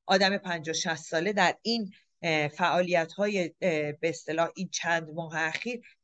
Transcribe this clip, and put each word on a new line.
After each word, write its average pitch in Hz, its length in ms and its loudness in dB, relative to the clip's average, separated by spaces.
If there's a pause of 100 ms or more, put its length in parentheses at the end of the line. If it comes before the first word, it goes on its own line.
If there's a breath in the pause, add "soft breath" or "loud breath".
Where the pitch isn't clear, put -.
آدم 196 320 4
پنجاه 165 360 -4
شصت 160 300 -2
ساله 175 300 0
در 185 280 4
این، 220 300 -2 (300 loud breath)
اه، 156 260 2
فعالیت‌های، 175 1120 0
اه، 156 300 0
به 156 180 -2
اصطلاح 165 460 -2
این 185 140 -8
چند 165 400 -2
ماه 160 260 -8
اخیر 160 460 -4 (220 loud breath)